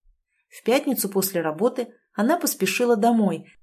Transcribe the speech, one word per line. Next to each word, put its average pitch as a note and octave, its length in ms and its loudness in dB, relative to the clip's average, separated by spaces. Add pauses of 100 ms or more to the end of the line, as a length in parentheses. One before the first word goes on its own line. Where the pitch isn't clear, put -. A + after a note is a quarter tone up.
(500)
В - 140 -20
пятницу B3 460 0
после F#3+ 320 -2
работы – G3 520 -2 (200)
она B3+ 240 0
поспешила A#3+ 580 0
домой, G#3+ 560 0 (120)